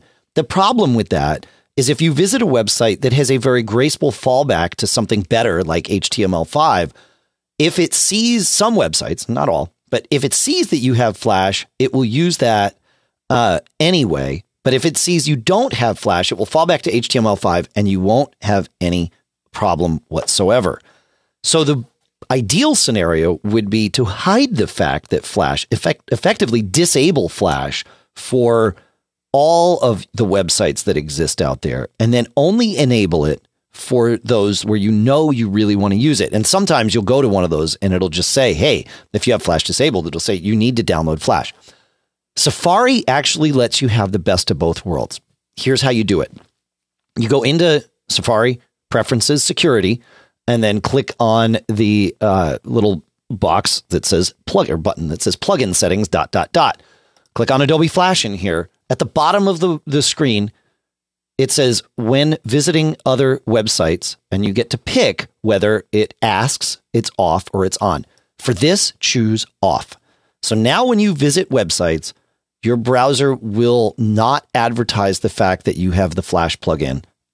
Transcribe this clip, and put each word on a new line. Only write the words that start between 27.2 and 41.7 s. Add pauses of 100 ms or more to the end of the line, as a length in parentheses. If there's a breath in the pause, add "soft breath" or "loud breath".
Flash (320 soft breath)
for (580 soft breath)
all
of
the
websites
that
exist
out
there, (100)
and
then (100)
only
enable
it (220)
for
those
where
you
know
you
really
want
to
use
it.
And
sometimes
you'll
go
to
one
of
those
and
it'll
just
say,
"Hey, (300 loud breath)
if
you
have
Flash
disabled,"
it'll
say,
"You
need
to
download
Flash." (840 soft breath)